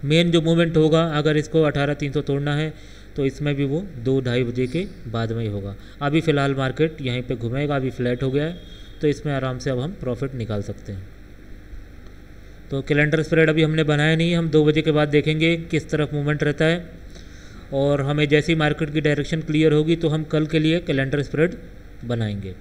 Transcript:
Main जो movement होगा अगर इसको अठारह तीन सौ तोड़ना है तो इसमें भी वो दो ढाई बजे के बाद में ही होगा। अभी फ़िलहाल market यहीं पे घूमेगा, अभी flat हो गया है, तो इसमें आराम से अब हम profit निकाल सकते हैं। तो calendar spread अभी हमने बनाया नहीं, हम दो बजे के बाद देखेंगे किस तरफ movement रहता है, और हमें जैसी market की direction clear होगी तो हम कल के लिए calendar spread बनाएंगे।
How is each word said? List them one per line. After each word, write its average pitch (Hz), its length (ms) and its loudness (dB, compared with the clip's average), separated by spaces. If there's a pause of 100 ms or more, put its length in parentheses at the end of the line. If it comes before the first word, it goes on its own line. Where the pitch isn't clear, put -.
Main 165 260 4
जो 170 100 6
movement 165 360 4
होगा 156 260 6 (100)
अगर 151 240 2
इसको 156 260 2
अठारह 143 320 2
तीन 143 160 -4
सौ 147 120 -2
तोड़ना 143 320 0
है 151 180 -2 (420)
तो 143 100 0
इसमें 143 300 -2
भी 143 100 0
वो 139 140 0 (180)
दो 131 240 2
ढाई 123 220 0
बजे 120 240 -2
के 165 160 -2 (240)
बाद 113 240 -2
में 113 100 -2
ही 110 80 -2
होगा। 101 240 -6 (280)
अभी 147 200 2
फ़िलहाल 139 340 2
market 135 460 0
यहीं 123 220 -2
पे 123 120 -4
घूमेगा, 131 400 -2
अभी 131 160 0
flat 123 320 -2
हो 135 80 0
गया 147 140 0
है, 175 120 -6 (440)
तो 156 60 2
इसमें 147 260 0
आराम 131 260 -2
से 147 100 -4
अब 127 100 0
हम 147 140 -4
profit 131 420 -4
निकाल 107 260 -4
सकते 101 300 -10
हैं। 95 160 -10 (1600)
तो 139 100 -2
calendar 147 420 2
spread 160 260 4
अभी 156 140 4
हमने 156 220 2
बनाया 151 300 2
नहीं, 170 200 2
हम 170 140 0
दो 151 160 6
बजे 156 160 4
के 156 100 2
बाद 147 180 4
देखेंगे 156 540 4
किस - 260 -2
तरफ 147 240 0
movement 147 300 0
रहता 147 220 2
है, 170 200 0 (880)
और 139 300 2
हमें 147 240 2
जैसी 147 300 4
market 151 360 0
की 156 80 0
direction 151 400 -2
clear 156 320 4
होगी 156 220 4
तो 165 140 0
हम 156 160 0
कल 156 200 0
के 156 140 0
लिए 160 220 2
calendar 139 420 0
spread 156 340 0 (480)
बनाएंगे। 104 560 -4